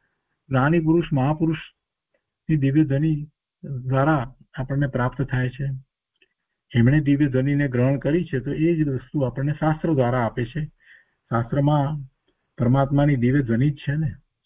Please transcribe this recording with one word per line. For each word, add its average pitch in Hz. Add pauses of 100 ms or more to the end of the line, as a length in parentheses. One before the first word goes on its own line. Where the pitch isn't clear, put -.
(500)
જ્ઞાની 139
પુરુષ, 160
મહાપુરુષની -
દિવ્ય 139
ધ્વનિ 147 (360)
દ્વારા 135 (200)
આપણને 139
પ્રાપ્ત 131
થાય 127
છે. 135 (1080)
એમણે 127
દિવ્ય 143
ધ્વનિને 139
ગ્રહણ 127
કરી 165
છે, 143
તો 131
એ 165
જ 156
વસ્તુ 135
આપણને 135
શાસ્ત્ર 156
દ્વારા 123
આપે 120
છે. 151 (680)
શાસ્ત્રમાં 143 (440)
પરમાત્માની 139
દિવ્ય 127
ધ્વનિ 117
જ 143
છે 139
ને, 156 (340)